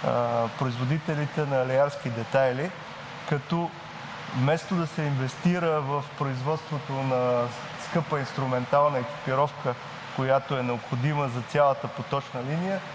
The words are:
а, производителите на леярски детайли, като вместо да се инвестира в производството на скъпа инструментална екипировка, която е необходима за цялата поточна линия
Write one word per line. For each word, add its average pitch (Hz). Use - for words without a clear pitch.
а, 117
производителите 143
на 131
леярски 139
детайли, 131
като 170
вместо 151
да 165
се -
инвестира 151
в 139
производството 139
на 127
скъпа 156
инструментална 135
екипировка, 131
която 135
е 123
необходима 131
за 120
цялата 139
поточна -
линия 175